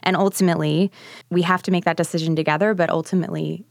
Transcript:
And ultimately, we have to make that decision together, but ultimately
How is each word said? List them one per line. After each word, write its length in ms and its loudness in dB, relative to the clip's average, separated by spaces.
And 140 2
ultimately, 720 2
we 120 2
have 220 0
to 60 -4
make 140 2
that 140 0
decision 360 -2
together, 380 2
but 160 2
ultimately 840 -4